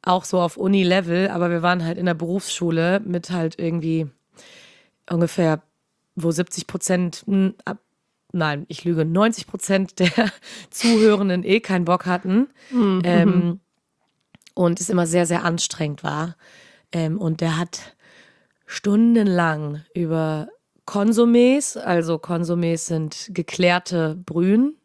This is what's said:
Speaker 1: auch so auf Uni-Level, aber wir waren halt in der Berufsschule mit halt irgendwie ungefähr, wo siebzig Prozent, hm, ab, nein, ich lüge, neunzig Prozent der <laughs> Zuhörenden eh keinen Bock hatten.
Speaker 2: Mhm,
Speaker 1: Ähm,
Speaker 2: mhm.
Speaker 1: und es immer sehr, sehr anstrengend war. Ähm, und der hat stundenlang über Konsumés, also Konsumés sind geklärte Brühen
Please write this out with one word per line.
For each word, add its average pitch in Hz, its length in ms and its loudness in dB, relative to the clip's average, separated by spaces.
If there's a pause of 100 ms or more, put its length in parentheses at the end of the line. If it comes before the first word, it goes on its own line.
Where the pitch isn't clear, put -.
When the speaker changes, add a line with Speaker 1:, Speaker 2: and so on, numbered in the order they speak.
Speaker 1:
auch 185 200 0
so - 160 -2
auf 175 160 -2
Uni-Level, 190 720 2
aber 175 200 -2
wir 170 120 -2
waren 175 220 0
halt 170 140 -4
in 180 80 -4
der 175 80 2
Berufsschule 170 920 -2
mit 175 280 -6
halt 165 280 -4
irgendwie 160 480 -2 (1000)
ungefähr, 165 520 0 (540)
wo 165 160 -2
siebzig 170 360 -6
Prozent, 180 580 -4
hm, 190 300 0 (100)
ab, - 140 -8 (520)
nein, 151 360 -2
ich - 160 -14
lüge, 160 220 0
neunzig 202 420 0
Prozent 190 520 -4
der 180 100 4
<laughs> 220 220 0 (380)
Zuhörenden 208 760 2
eh 202 180 2
keinen 185 240 0
Bock 175 200 0
hatten. 185 420 0 (240)
Speaker 2:
Mhm, 202 320 2
Speaker 1:
Ähm, 175 260 4
Speaker 2:
mhm. 180 300 2 (920)
Speaker 1:
und 175 260 0
es - 100 -6
immer 175 180 0
sehr, 170 180 2
sehr 170 180 -2
anstrengend 165 600 -4
war. 156 320 -6 (560)
Ähm, 165 260 -2
und 160 240 -4
der 165 160 0
hat - 380 -10 (720)
stundenlang 180 1120 2 (140)
über 160 520 -2 (380)
Konsumés, 233 920 4
also 170 400 0
Konsumés 170 680 -2
sind 160 480 -6
geklärte 175 840 0 (100)
Brühen 208 600 2